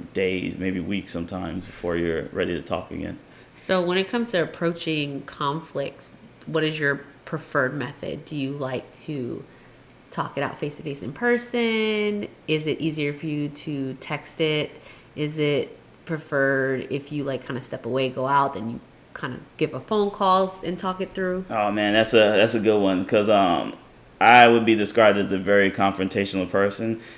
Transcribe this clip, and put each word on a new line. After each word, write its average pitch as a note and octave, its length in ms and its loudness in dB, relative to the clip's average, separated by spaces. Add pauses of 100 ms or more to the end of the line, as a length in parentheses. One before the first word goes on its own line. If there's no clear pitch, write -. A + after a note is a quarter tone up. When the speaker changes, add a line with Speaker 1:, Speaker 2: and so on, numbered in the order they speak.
(140)
Speaker 1:
days, F#2 440 -2
maybe F#2 220 -2
weeks F#2 320 -4
sometimes, F2 520 -6
before E2+ 320 -4
you're E2 360 -2
ready F2+ 240 -2
to E2 60 -8
talk - 280 -6
again. E2+ 280 -10 (380)
Speaker 2:
So F#3 240 -2
when F3+ 160 0
it F#3+ 120 -2
comes A#3 240 -4
to F3 100 2
approaching D3+ 840 -4
conflicts, C#3+ 800 -6 (380)
what D#3 180 -2
is D#3 140 -2
your C#3+ 220 0 (240)
preferred D3 500 -4
method? D3 520 -8
Do D#3 100 -10
you C3+ 140 -4
like C3 420 -8 (140)
to B2 380 -8 (640)
talk - 280 -6
it C#3 40 -2
out - 180 -6
face-to-face D3 420 -8
in C3 100 -8
person? A3 1120 -2 (220)
Is D#3 180 0
it D3 140 -2
easier D3+ 320 -2
for D3 140 -8
you D3 220 -4
to C#3 520 -6
text - 400 -8
it? D#3 300 0 (460)
Is D3+ 220 -4
it D3 380 0 (280)
preferred C3+ 840 0
if C#3+ 220 -6
you, C#3+ 120 -4
like, C3 220 -6
kinda B2+ 160 -6
step - 240 -10
away, C3 220 0
go B2+ 180 -4
out, C#3 280 2
then A#2 160 -6
you - 100 -10 (380)
kinda B2+ 180 -8 (200)
give D#3 180 0
a C3+ 60 -8
phone G#3 300 0
call F#3+ 440 2 (100)
and F3 140 -6
talk F#3 220 -6
it F#3 140 -6
through? F#3 360 -4
Speaker 1:
Oh, G#2 200 0
man, G#2 240 2
that's A2 200 4
a, G#2+ 220 8
that's A2+ 180 4
a A2 60 2
good G#2+ 200 4
one, F#2+ 240 2
'cause, G#2 260 2
um, F2 420 4 (480)
I A#2+ 280 12
would A#2 160 6
be A2+ 120 6
described G#2 420 6
as F#2+ 140 0
a F#2+ 60 2
very G2 320 4
confrontational F#2+ 800 -2
person. A2 520 -2 (180)